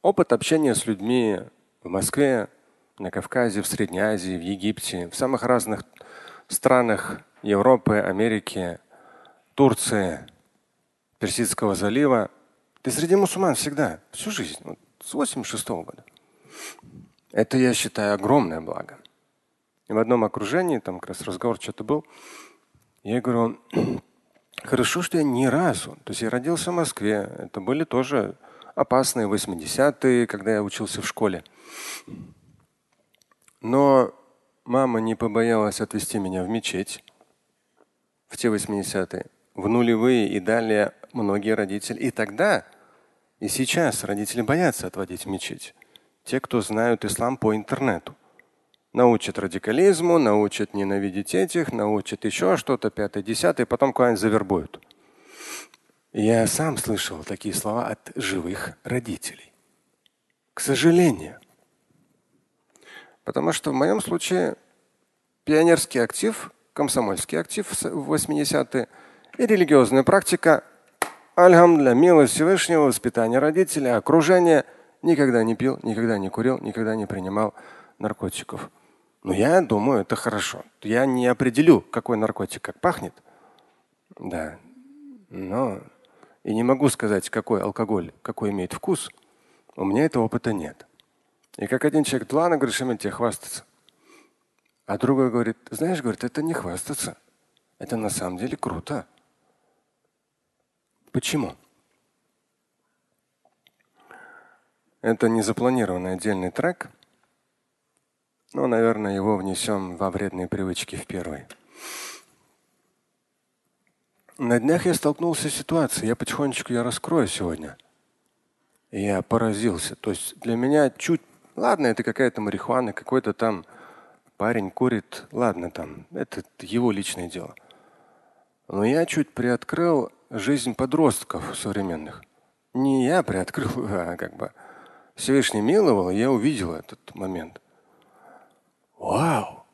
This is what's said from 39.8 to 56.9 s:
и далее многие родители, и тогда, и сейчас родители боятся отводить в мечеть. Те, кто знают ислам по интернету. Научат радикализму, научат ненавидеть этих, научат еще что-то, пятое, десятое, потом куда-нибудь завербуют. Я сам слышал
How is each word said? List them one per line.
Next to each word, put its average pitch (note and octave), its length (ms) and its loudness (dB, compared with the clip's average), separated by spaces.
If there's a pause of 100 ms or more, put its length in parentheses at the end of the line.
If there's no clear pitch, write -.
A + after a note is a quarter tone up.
и G2+ 100 -2
далее G#2+ 540 0 (200)
многие G#2 420 0
родители, G2+ 440 -6
и B2 120 -2
тогда, A2+ 540 -2 (760)
и G#2 80 -6
сейчас C3 560 0
родители G2+ 380 -4
боятся C#3 460 0
отводить F#2+ 380 -10
в - 40 -8
мечеть. - 440 -8 (500)
Те, C3 160 -2
кто A#2+ 220 -2
знают A2 440 0
ислам A#2+ 320 -2
по G#2+ 180 2
интернету. A2+ 600 -4 (800)
Научат A#2+ 460 4
радикализму, D#3+ 800 2
научат G#2 540 2
ненавидеть G2 600 -2
этих, F3 380 0
научат G#2+ 540 -2
еще F3+ 320 2
что-то, A#2+ 320 -2
пятое, G2+ 340 -6
десятое, A2+ 420 0
потом B2+ 280 2
куда-нибудь A#2+ 260 2
завербуют. G2 600 0 (1300)
Я A2+ 340 2
сам D3+ 320 -2
слышал F#2+ 460 -4